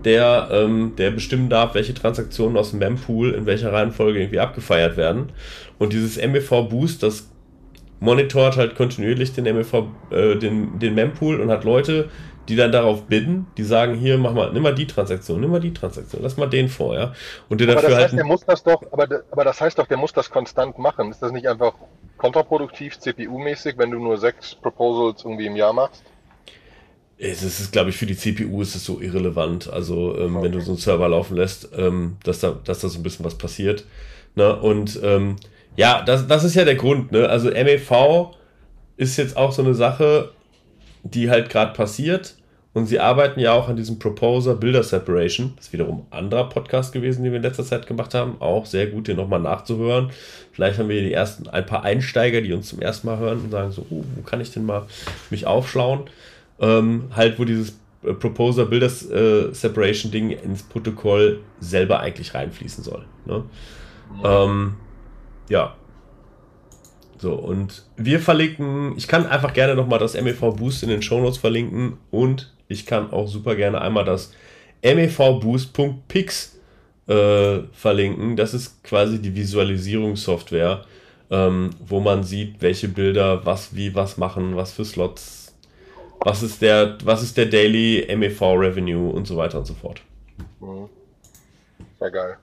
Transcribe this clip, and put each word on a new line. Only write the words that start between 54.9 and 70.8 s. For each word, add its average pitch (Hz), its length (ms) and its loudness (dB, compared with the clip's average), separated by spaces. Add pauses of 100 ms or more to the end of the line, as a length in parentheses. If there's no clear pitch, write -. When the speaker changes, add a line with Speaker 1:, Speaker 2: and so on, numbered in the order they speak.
Speaker 1:
mich 104 180 -6
aufschlauen?“ 127 640 0 (480)
Ähm, 113 560 2
halt, 113 240 4
wo 123 60 -2
dieses, 113 340 -2 (260)
äh, 98 100 -2
Proposer 120 520 0
Builder, 117 220 2
äh, 110 640 2
Separation 107 560 0
Ding 107 220 -2
ins - 320 -8
Protokoll 104 800 0 (180)
selber 92 400 0
eigentlich - 340 -10
reinfließen - 480 -10
soll, - 240 -14 (200)
ne? - 180 -6 (800)
Speaker 2:
Ja. 101 220 6
Speaker 1:
Ähm, 101 300 -2 (720)
ja. 92 260 0 (1400)
So, 90 160 -4
und 95 500 -6 (140)
wir 135 240 0
verlinken, 143 720 0
ich - 120 -10
kann 165 180 2
einfach 135 280 -2
gerne 135 220 4
nochmal 123 240 2
das 113 160 -2
M 127 120 -2
E 120 60 -2
V 117 180 0
Boost 120 320 -4